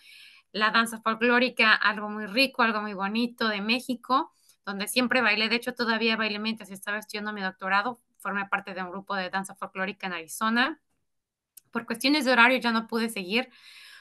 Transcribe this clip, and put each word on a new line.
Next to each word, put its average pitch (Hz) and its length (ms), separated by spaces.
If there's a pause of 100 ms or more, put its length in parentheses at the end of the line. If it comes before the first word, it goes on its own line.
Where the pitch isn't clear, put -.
(500)
La 214 200
danza 226 320
folclórica, 240 720
algo 208 340
muy 214 160
rico, 247 380
algo 214 180
muy 208 140
bonito 226 540
de 208 120
México, 247 720 (320)
donde 196 240
siempre 247 320
bailé. 214 300
De 233 60
hecho, 240 180
todavía 226 420
bailé 214 220
mientras 220 320
estaba 202 260
estudiando 208 380
mi 202 80
doctorado. 196 580 (160)
Formé 196 300
parte 196 260
de 180 100
un 180 80
grupo 196 240
de 185 140
danza 190 280
folclórica 190 500
en 180 80
Arizona. 226 640 (920)
Por 233 140
cuestiones 262 400
de 262 80
horario 240 260
ya 233 140
no 226 140
pude 226 240
seguir, 202 400 (500)